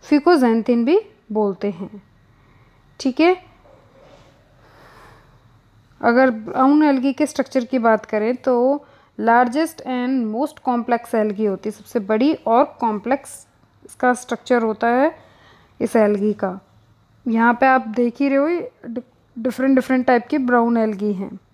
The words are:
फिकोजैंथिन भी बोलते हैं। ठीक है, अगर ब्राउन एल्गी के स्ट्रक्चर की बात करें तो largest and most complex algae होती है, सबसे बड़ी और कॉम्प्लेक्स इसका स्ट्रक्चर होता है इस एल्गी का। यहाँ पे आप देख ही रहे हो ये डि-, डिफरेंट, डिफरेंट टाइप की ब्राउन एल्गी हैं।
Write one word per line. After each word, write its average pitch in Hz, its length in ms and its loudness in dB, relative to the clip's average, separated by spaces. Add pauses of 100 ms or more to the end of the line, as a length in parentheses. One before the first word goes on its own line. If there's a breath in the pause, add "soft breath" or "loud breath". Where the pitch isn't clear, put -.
फिकोजैंथिन 247 840 2
भी 349 160 2 (300)
बोलते 202 400 -2
हैं। 190 320 -14 (960 soft breath)
ठीक 254 200 -4
है, 359 360 2 (2500 soft breath)
अगर 247 300 4
ब्राउन 262 520 2
एल्गी 277 300 2
के 302 120 0
स्ट्रक्चर 262 400 -4
की 262 140 -2
बात 220 260 2
करें 220 300 -2
तो 254 500 0 (360 soft breath)
largest 240 600 0
and 247 540 -4
most 285 180 -4 (160)
complex 240 460 -2
algae 214 340 0
होती 196 200 -6
है, - 20 -10
सबसे - 280 -8
बड़ी 220 340 0
और 240 460 0
कॉम्प्लेक्स 226 680 -4 (380)
इसका - 280 -2
स्ट्रक्चर 240 480 -4
होता 220 260 -2
है 262 280 0 (680 soft breath)
इस - 140 -4
एल्गी 208 380 2
का। 190 260 -6 (680)
यहाँ 233 260 2
पे 254 120 0
आप 262 220 2
देख 233 320 -2
ही 285 80 0
रहे 277 100 0
हो 285 100 2
ये 349 240 -4 (160)
डि-, 240 160 -10 (360)
डिफरेंट, 262 360 0
डिफरेंट 254 300 0
टाइप 240 220 2
की 302 100 -2
ब्राउन 240 400 2
एल्गी 208 360 -2
हैं। 190 260 -10 (140)